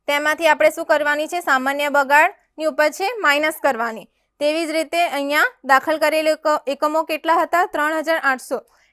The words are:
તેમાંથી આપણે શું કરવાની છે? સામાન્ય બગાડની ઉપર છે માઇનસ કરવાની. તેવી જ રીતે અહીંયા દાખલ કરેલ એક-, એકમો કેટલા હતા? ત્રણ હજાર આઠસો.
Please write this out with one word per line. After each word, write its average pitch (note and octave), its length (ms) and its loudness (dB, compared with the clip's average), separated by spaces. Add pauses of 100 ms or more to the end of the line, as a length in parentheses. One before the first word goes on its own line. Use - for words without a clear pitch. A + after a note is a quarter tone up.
તેમાંથી D4+ 400 0
આપણે D4+ 240 4
શું D#4+ 160 -6
કરવાની D4 420 0
છે? F4 120 -6
સામાન્ય C#4+ 480 -2
બગાડની C#4+ 760 2
ઉપર D4+ 260 2
છે G4 280 -4
માઇનસ D#4 440 0
કરવાની. A#3 460 -4 (320)
તેવી D#4 260 0
જ D4 40 -6
રીતે D#4+ 380 -2
અહીંયા C#4+ 360 0 (200)
દાખલ C4+ 340 2
કરેલ D#4 300 0
એક-, D4+ 380 0
એકમો D4+ 360 -2
કેટલા D#4+ 400 0
હતા? E4+ 240 0
ત્રણ D#4 320 -2
હજાર D#4+ 200 -2
આઠસો. C4 480 -4 (260)